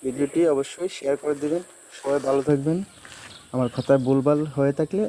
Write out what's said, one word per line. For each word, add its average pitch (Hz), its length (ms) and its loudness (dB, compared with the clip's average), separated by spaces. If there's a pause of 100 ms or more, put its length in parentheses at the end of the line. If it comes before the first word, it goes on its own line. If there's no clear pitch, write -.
ভিডিওটি 139 360 -2 (140)
অবশ্যই 139 420 -4
শেয়ার 139 260 -2
করে 147 200 0
দিবেন। 156 200 -2 (360)
সবাই 139 280 0
ভালো 135 220 2
থাকবেন, 151 300 2 (760)
আমার 127 220 0
কথায় 135 300 4
ভুলভাল 139 340 4 (160)
হয়ে 139 220 2
থাকলে 190 300 0